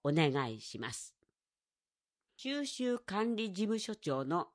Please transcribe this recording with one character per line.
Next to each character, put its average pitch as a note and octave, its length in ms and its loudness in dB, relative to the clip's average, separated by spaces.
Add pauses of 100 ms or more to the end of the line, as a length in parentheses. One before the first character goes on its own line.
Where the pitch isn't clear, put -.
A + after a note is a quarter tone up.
お C#3+ 80 4
願 C#3+ 400 4
い A2 100 -10
し - 180 -12
ま A2+ 140 -6
す。 - 200 -10 (1200)
収 C#4+ 280 -4
集 B3 320 0
管 A3 380 0
理 G#3+ 180 -2
事 F#3+ 100 0
務 A3 140 2
所 G#3+ 180 -4
長 C3+ 300 -2
の E3 300 0